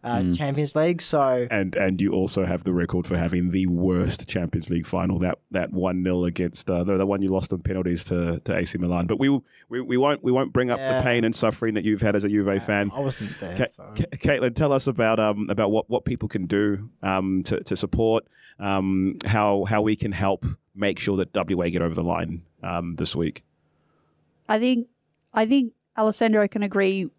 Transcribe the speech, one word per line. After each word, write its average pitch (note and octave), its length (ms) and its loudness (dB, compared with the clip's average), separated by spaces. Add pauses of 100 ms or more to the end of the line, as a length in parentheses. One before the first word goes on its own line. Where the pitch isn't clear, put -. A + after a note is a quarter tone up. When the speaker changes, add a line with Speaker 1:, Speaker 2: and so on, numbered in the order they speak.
Speaker 1:
uh, A#2+ 160 -2
Speaker 2:
Mm. F2+ 180 2
Speaker 1:
Champions C#3+ 380 -2
League. E3 260 2
So C3 480 2
Speaker 3:
And, G2 280 0
and F#2+ 240 2
you G2+ 100 2
also F#2+ 340 0
have F2 200 -2
the F#2 80 2
record F2 340 0
for F2+ 100 0
having F2 340 0
the F#2+ 160 2
worst F2+ 600 0
Champions F2 420 -4
League E2+ 160 0
final, F2+ 340 -2
that, F2+ 200 -2 (120)
that F2+ 200 -2
one F#2 320 0
nil F2+ 220 2
against, F2 440 -4
uh, F2 140 0
the, G2 140 2
the F#2+ 80 2
one G2 160 0
you F#2+ 80 0
lost F#2+ 240 0
on F2 80 -4
penalties F2 440 -2
to, E2+ 360 -2
to - 160 -4
A F2 80 0
C - 120 -6
Milan. F2 300 0
But G#2+ 100 0
we, C3+ 120 2 (400)
we, A#2+ 100 -6
we B2 160 -2
won't, C#3 260 2
we B2 120 2
won't C3 180 0
bring B2 180 0
up A#2+ 80 0
the C3+ 60 -6
Speaker 1:
Yeah. C3 180 0
Speaker 3:
pain A#2+ 220 2
and A2+ 100 2
suffering A2 420 0
that F#2+ 100 -2
you've G#2+ 160 2
had G#2 160 2
as G2+ 80 0
a G2+ 40 2
Juve G#2 180 2
Speaker 1:
Yeah, G2 120 2
Speaker 3:
fan. G2+ 340 0
Speaker 1:
I C3 60 -6
wasn't B2+ 400 -6
there, F2+ 160 -8
Speaker 3:
Ca-, A#2+ 120 0
Speaker 1:
so. - 160 -16 (120)
Speaker 3:
Ca-, - 220 -4
Caitlin, B2+ 380 0
tell C#3+ 180 2
us C3+ 140 0
about, A2+ 340 2
um, G#2+ 280 0
about G#2 220 2
what, G#2+ 180 0
what A#2+ 140 0
people A2 240 -4
can F#2 200 -4
do, G#2 420 0 (120)
um, F#2+ 420 0
to, - 200 -4
to - 140 -4
support, A2+ 480 0 (340)
um, F#2+ 680 0
how, G2+ 380 2
how G#2+ 180 2
we G#2+ 140 2
can G#2 160 -4
help G2 340 -2 (300)
make G2 240 0
sure G2+ 160 0
that F#2 160 -2
W F2+ 300 0
A F2 80 0
get E2+ 120 0
over E2 140 -2
the E2 80 -2
line, F2 380 -4 (200)
um, F2 360 -6
this - 180 -4
week. - 300 -4 (1040)
Speaker 4:
I G#3+ 100 2
think, A#3+ 280 2 (460)
I A3 120 4
think B3 260 2 (260)
Alessandro G#3+ 520 4
can G#3 120 -4
agree. G3 460 2 (120)